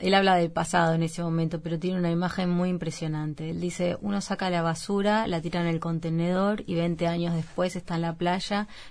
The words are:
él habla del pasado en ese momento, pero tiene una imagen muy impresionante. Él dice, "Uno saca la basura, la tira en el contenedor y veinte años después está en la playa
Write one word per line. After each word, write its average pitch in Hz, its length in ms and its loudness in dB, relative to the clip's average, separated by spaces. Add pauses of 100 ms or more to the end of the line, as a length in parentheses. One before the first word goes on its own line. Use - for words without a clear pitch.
él 185 120 4
habla 190 220 6
del 170 160 4
pasado 170 420 2
en 165 80 2
ese 165 220 -2
momento, 165 380 0
pero 165 180 -4
tiene 185 180 -2
una 175 140 2
imagen 175 400 0
muy 180 180 2
impresionante. 156 800 -4
Él 165 100 -6
dice, 175 420 -2
"Uno 202 200 -2
saca 190 300 -2
la 175 100 2
basura, 202 640 0
la 165 160 -2
tira 170 200 -2
en 170 40 2
el 165 140 0
contenedor 170 880 0
y 175 80 -2
veinte 170 320 0
años 170 260 0
después 175 420 -2
está 175 200 -6
en 165 80 0
la 165 100 -2
playa 185 540 -2 (240)